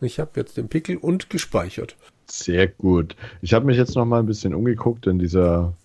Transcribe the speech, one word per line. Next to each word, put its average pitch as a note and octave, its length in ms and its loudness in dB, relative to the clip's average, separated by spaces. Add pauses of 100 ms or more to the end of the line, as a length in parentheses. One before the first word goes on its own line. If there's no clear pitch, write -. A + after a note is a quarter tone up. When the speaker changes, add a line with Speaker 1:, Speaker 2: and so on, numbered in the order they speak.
Speaker 1:
Ich B2 180 -6
hab D#3 180 -6
jetzt - 200 -6
den A#2 120 -6
Pickel D#3+ 280 -4
und F3 340 -2
gespeichert. - 680 -4 (300)
Speaker 2:
Sehr F2+ 420 2
gut. F2+ 460 0 (280)
Ich F2 120 2
hab A#2 100 4
mich C3 120 4
jetzt B2 180 2
noch B2 100 2
mal A#2 160 2
ein A2+ 60 0
bisschen G#2 280 -2
umgeguckt A#2 520 0
in F#2 120 2
dieser F2 560 2 (100)